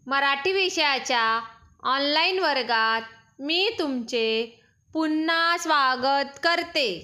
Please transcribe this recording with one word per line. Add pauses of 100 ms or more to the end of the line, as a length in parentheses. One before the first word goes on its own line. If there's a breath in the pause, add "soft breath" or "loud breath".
मराठी
विषयाच्या (440)
ऑनलाइन
वर्गात (380)
मी (100)
तुमचे (340 soft breath)
पुन्हा
स्वागत
करते. (160)